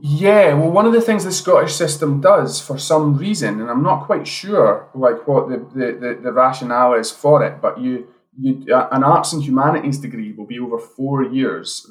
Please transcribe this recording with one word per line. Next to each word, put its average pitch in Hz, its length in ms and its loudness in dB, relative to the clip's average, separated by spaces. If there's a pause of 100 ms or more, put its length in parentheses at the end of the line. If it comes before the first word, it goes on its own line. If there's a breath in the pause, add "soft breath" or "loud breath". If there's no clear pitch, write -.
Yeah, 170 520 4
well, 160 160 2
one 202 160 4
of 226 60 4
the 226 80 4
things 214 240 0
the 185 60 -6
Scottish 175 440 0
system 147 460 -2
does 175 400 2
for - 180 -10
some 151 380 2
reason, 147 440 -4
and 120 100 -6
I'm 127 140 -2
not - 220 -2
quite 202 200 -2
sure, 175 680 0
like, 127 340 0
what 131 200 2
the, 127 100 -6
the, 123 340 -6
the, 123 320 -8
the 123 80 -6
rationale 123 640 2
is 110 180 -2
for 143 320 2
it, - 180 -6
but - 180 -2
you, 127 280 -6 (280 soft breath)
you, 131 380 -2
uh, 127 160 2
an 131 140 0
arts 160 280 2
and 151 120 -6
humanities 139 540 0
degree 113 340 -10
will 104 140 -16
be 120 120 -12
over 117 200 -6
four 135 440 -4
years 120 680 -4